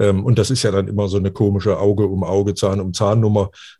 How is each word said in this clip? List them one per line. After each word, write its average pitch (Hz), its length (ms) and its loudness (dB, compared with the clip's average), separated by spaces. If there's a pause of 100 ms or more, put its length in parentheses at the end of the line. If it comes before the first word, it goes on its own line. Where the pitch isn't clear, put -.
Ähm, 101 240 2
und 120 120 2
das 107 140 0
ist 131 140 -2
ja 107 80 0
dann 98 160 0
immer 101 180 -2
so 95 120 -2
eine 95 120 -2
komische 98 480 0
Auge 101 300 2
um 95 160 -4
Auge, 98 300 0
Zahn 98 260 -2
um 92 120 -6
Zahn 107 280 2
Nummer. 104 300 2 (300)